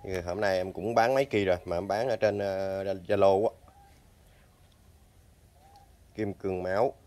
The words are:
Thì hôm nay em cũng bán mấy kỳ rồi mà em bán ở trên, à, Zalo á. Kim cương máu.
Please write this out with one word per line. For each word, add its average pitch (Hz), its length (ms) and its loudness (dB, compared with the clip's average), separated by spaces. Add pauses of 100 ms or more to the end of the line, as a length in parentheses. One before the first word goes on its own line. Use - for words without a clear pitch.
Thì 95 160 -6
hôm 87 200 -6
nay 95 160 0
em 92 160 -4
cũng 104 220 -6
bán 117 200 4
mấy 139 100 2
kỳ 107 200 0
rồi 90 200 2
mà 87 120 -4
em 95 120 -4
bán 110 200 -2
ở 113 80 0
trên, 101 220 2
à, 95 440 -4 (260)
Zalo 98 400 4
á. - 60 -4 (2500)
Kim 101 180 -4
cương 92 280 -4
máu. 95 320 2 (120)